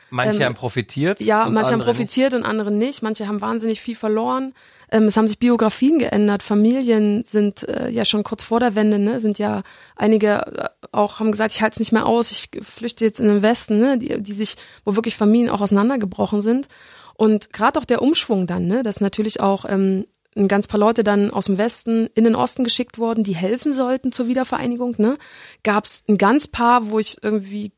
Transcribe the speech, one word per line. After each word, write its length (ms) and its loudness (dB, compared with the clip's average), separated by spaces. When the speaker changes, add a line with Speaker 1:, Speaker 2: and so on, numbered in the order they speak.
Speaker 1:
Manche 300 0
Speaker 2:
Ähm, 60 2
Speaker 1:
haben 100 -2
profitiert 640 -4
Speaker 2:
ja, 260 2
Speaker 1:
und 60 -2
Speaker 2:
manche 200 2
haben 100 2
Speaker 1:
andere 80 2
nicht. 80 -2
Speaker 2:
profitiert 360 0
und 80 -2
andere 280 -2
nicht. 320 -2
Manche 260 -6
haben 140 -6
wahnsinnig 400 -4
viel 140 -10
verloren. 580 -4
Ähm, 140 4
es 140 2
haben 100 4
sich 100 -6
Biografien 600 2
geändert, 440 0
Familien 840 2
sind, 440 -2
äh, 220 -4
ja 160 -2
schon 180 0
kurz 200 -8
vor 160 0
der 140 0
Wende, 240 2
ne, 220 0
sind 180 -2
ja 240 -2
einige, 520 2
äh, 120 -6
auch 280 -2
haben 120 2
gesagt, 220 -2
"Ich 80 -4
halt's 180 0
nicht 120 -2
mehr 140 2
aus, 240 2
ich 180 -6
flüchte 420 -6
jetzt 160 0
in 80 2
den 140 4
Westen", 360 2
ne, 200 2
die, 240 -4
die 100 -12
sich, 240 -6
wo 100 0
wirklich 200 -2
Familien 340 4
auch 100 -4
auseinandergebrochen 800 0
sind. 280 0
Und 360 2
grad 240 0
auch 80 0
der 180 0
Umschwung 440 0
dann, 200 -4
ne, 160 0
dass 200 -4
natürlich 380 -2
auch, 280 0
ähm, 380 0
ein 120 4
ganz 180 0
paar 140 0
Leute 240 4
dann 260 2
aus 140 -2
dem 140 0
Westen 580 0
in 80 6
den 100 4
Osten 300 0
geschickt 340 -4
wurden, 240 0
die 140 -2
helfen 360 -2
sollten 380 -2
zur 160 -2
Wiedervereinigung, 720 -2
ne? 180 2
Gab's 460 -2
ein 100 4
ganz 300 4
paar, 420 2
wo 80 0
ich 240 -4
irgendwie 560 -4